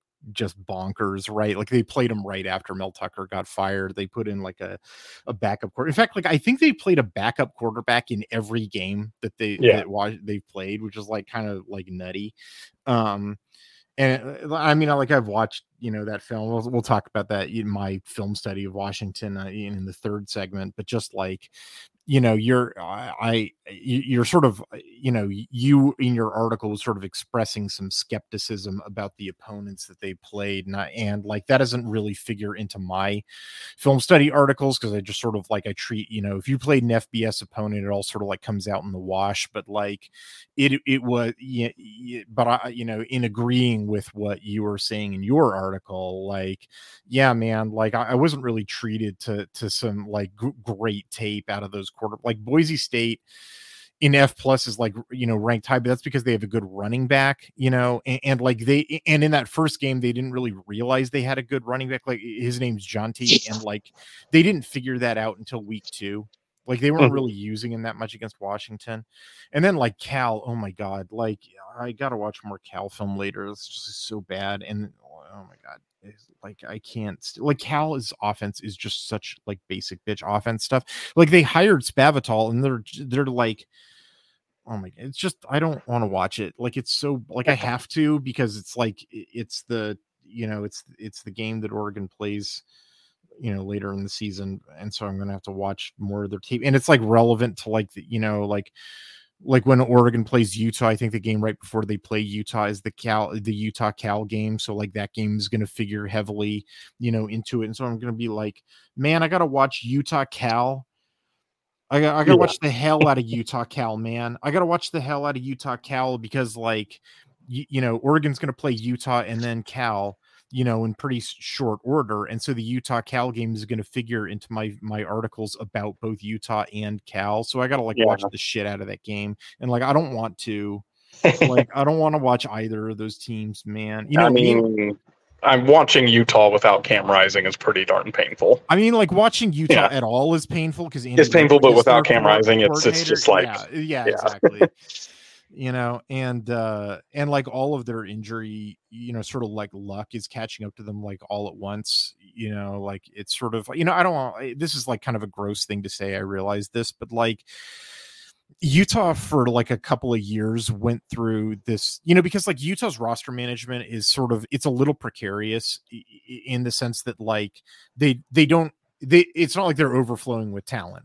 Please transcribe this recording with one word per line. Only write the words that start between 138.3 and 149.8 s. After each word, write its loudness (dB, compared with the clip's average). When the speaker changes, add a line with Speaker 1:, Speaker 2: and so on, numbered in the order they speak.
Speaker 1:
I 6
mean, 6
like, 4
watching 4
Utah 6
Speaker 2:
Yeah. -2
Speaker 1:
at 2
all 2
is 0
painful -4
'cause -8
Andy -2
Speaker 2:
It's 10
painful, 10
Speaker 1:
Reid 8
Speaker 2:
but 12
Speaker 1:
is 6
Speaker 2:
without 10
Speaker 1:
their -
Speaker 2:
Cam 6
Speaker 1:
co-, 6
Speaker 2:
Rising, 8
it's, 6
it's 4
just 2
Speaker 1:
coordinator. -
Speaker 2:
like, 8
Speaker 1:
Yeah, -6
yeah, -4
Speaker 2:
yeah. 4
Speaker 1:
exactly. 2
Speaker 2:
<laughs> -20
Speaker 1:
You -4
know, -2
and, -4
uh, -4
and, -2
like, 0
all -2
of -6
their -6
injury, -10
you -12
know, -6
sort -8
of, -6
like, -8
luck -12